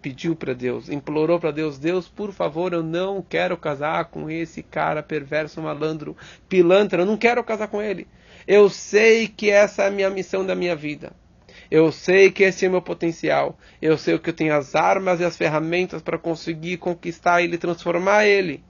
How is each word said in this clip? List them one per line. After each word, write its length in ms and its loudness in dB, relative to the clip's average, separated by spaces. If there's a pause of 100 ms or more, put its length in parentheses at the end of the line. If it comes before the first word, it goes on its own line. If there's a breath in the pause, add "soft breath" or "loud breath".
pediu 340 -6
pra 180 -6
Deus, 340 -6
implorou 520 -2
pra 100 -2
Deus, 300 -6
"Deus, 280 -4
por 240 -10
favor, 400 -4
eu 120 -2
não 380 -4
quero 360 -4
casar 480 -4
com 240 -12
esse 320 -10
cara 400 -4
perverso, 600 -6
malandro, 540 -6 (320 loud breath)
pilantra, 540 4
eu 40 4
não 120 0
quero 260 2
casar 240 -4
com 140 -6
ele. 260 -8 (400 loud breath)
Eu 220 8
sei 580 4
que 220 -2
essa 340 4
é 40 2
a 40 0
minha 180 0
missão 360 -4
da 80 -2
minha 220 -2
vida. 380 -12 (580 loud breath)
Eu 200 6
sei 380 4
que 140 2
esse 220 2
é 40 2
meu 120 0
potencial. 760 -2 (240 soft breath)
Eu 160 2
sei 220 0
que 100 -6
eu 40 -6
tenho 200 0
as 220 -2
armas 440 2
e 40 -2
as 140 -4
ferramentas 640 -2
pra 160 -6
conseguir 600 -6
conquistar 640 -2
ele, 160 -2
transformar 680 0
ele. 440 0